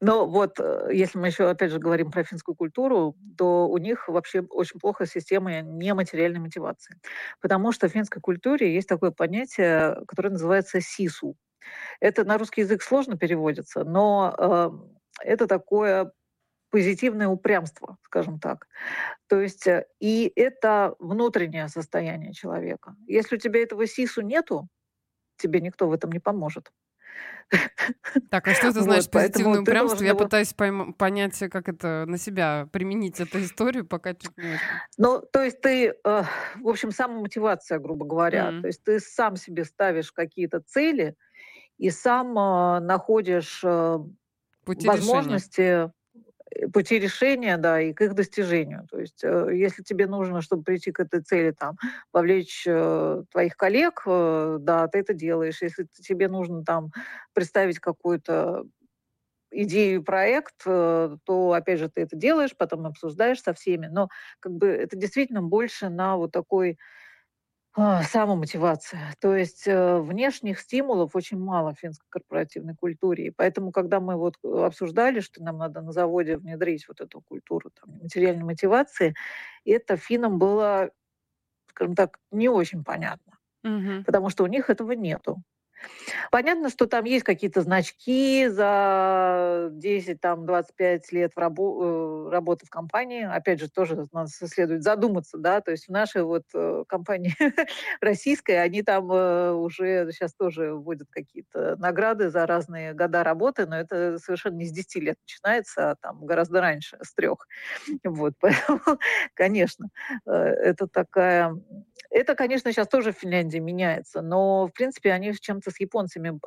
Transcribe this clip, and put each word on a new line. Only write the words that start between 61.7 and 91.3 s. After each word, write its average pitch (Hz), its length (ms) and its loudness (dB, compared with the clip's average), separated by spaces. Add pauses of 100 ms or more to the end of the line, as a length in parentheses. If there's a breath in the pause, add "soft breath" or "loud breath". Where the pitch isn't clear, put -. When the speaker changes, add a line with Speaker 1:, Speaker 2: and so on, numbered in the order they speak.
Speaker 1:
же, 160 100 -2
ты 170 140 -4
это 160 140 -6
делаешь, 277 400 2
потом 160 300 -4
обсуждаешь 175 540 -2
со 175 120 -2
всеми. 165 340 -4
Но 185 220 -2 (320 loud breath)
как 185 120 -8
бы 175 140 4
это 185 300 0
действительно 220 460 -2
больше 202 460 -2
на 185 280 0
вот 165 160 -2
такой, 180 440 0 (960 loud breath)
а, 202 280 4
самомотивация. 160 1200 0
То 196 140 4
есть, 180 320 -2
э, 180 340 4
внешних 208 600 -2
стимулов 247 540 0
очень 185 240 -4
мало 175 360 -2
в - 40 -20
финской 160 300 -14
корпоративной 160 640 -6
культуре. 170 520 -2
И 170 40 -8
поэтому, 185 420 0
когда 190 280 0
мы 180 160 -4
вот, 170 260 -2
э, - 40 -8 (180)
обсуждали, 202 560 0
что 170 220 -16
нам 165 160 -8
надо 165 220 -8
на 160 120 -12
заводе 170 440 0
внедрить 165 520 -4
вот 151 120 -20
эту - 200 -16
культуру, - 580 -10
там, - 240 -20
материальной 170 420 0
мотивации, 185 720 2 (500 loud breath)
это 208 320 2
финнам 226 420 0
было, 202 520 2 (800)
скажем 175 240 -4
так, 185 240 2 (120)
не 220 180 2
очень 175 360 0
понятно, - 540 -8 (240)
Speaker 2:
Мгм. 196 420 -4
Speaker 1:
потому 190 240 4
что 185 160 0
у - 20 2
них 247 240 0
этого 226 220 -2
нету. 180 500 -6 (880 loud breath)
Понятно, 294 380 2
что 240 180 2
там 226 180 -2
есть 247 200 2
какие-то 185 360 0
значки 254 880 2
за 190 1200 2
десять, 175 480 -4
там, 165 240 -2
двадцать 170 300 0
пять 180 380 0
лет 175 220 0